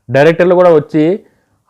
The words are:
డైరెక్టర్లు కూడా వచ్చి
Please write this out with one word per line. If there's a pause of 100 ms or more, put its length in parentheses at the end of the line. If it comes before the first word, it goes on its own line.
డైరెక్టర్లు
కూడా
వచ్చి (460)